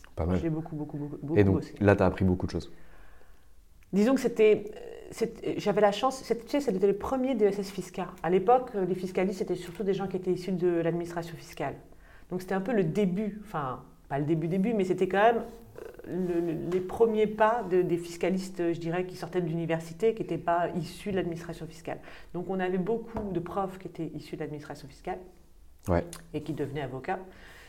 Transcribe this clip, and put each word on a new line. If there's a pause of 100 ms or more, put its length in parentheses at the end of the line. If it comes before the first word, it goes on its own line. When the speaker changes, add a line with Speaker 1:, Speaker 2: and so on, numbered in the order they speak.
(140)
Speaker 1:
Pas
mal.
Speaker 2:
J'ai
beaucoup,
beaucoup,
beaucoup,
beaucoup
Speaker 1:
Et
donc,
Speaker 2:
bossé.
Speaker 1:
là,
t'as
appris
beaucoup
de
choses. (1200)
Speaker 2:
Disons
que
c'était,
euh, (320)
c'était,
j'avais
la
chance,
c'était,
tu
sais,
c'était
le
premier
D
E
S
S
fiscal. (160)
À
l'époque,
euh,
les
fiscalistes,
c'était
surtout
des
gens
qui
étaient
issus
de
l'administration
fiscale. (560)
Donc
c'était
un
peu
le
début,
enfin, (300)
pas
le
début,
début,
mais
c'était
quand
même, (640)
euh,
le,
le, (180)
les
premiers
pas
de,
des
fiscalistes,
je
dirais,
qui
sortaient
de
l'université,
qui
n'étaient
pas
issus
de
l'administration
fiscale. (360)
Donc
on
avait
beaucoup
de
profs
qui
étaient
issus
de
l'administration
fiscale (720)
Speaker 1:
Ouais. (300)
Speaker 2:
et
qui
devenaient
avocats. (500)